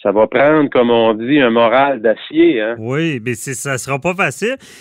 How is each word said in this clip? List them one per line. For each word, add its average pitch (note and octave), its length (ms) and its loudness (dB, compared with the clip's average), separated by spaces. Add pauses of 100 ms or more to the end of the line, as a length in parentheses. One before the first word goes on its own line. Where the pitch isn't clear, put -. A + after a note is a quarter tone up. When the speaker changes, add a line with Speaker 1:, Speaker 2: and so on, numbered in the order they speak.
Speaker 1:
ça G2+ 80 0
va G#2+ 160 2
prendre, C#3+ 420 2
comme A#2+ 220 2
on A2+ 240 4
dit, B2 260 0
un A#2+ 100 2
moral A#2 520 2
d'acier, C#3 580 0
hein. A2 160 -4
Speaker 2:
Oui, C3+ 480 -4
mais A#2+ 100 -4
c'est, C3 200 -10
ça C3+ 240 -6
sera C3+ 220 -6
pas F3+ 140 -4
facile G3 420 -4 (240)